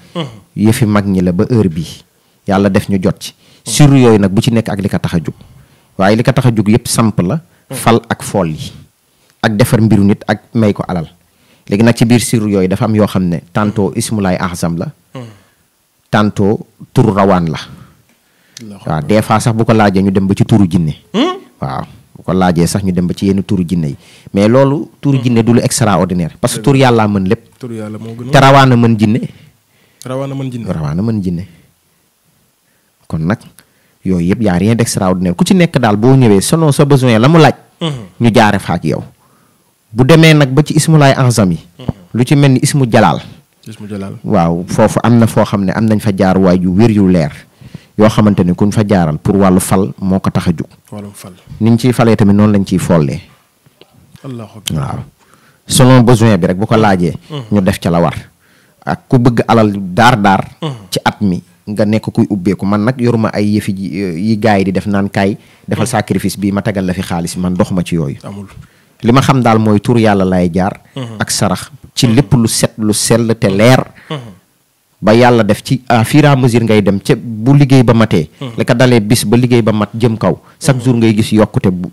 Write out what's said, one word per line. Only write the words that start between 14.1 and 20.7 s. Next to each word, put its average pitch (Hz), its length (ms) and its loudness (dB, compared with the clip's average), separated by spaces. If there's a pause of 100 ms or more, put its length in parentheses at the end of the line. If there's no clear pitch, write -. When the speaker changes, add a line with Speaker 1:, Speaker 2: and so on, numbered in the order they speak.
Speaker 2:
ahzam 85 380 -6
la. 82 100 -6 (280)
Speaker 1:
Mhm. 131 60 -16 (880)
Speaker 2:
Tantôt 104 540 0 (300)
turu 110 180 4
rawaan 95 400 2
la. 69 80 -8 (1000)
Speaker 1:
Allahu 101 240 -20
Speaker 2:
Waaw, 80 120 -2
Speaker 1:
akbar. 78 60 -6
Speaker 2:
des 104 180 0
fois 110 180 0
sax 117 160 0
bu 113 100 0
ko 117 80 2
laajee 101 280 2
ñu 98 100 2
dem 98 160 0
ba 98 60 0
ci 107 120 0
turu 104 240 2
jinne. 80 240 -2 (200)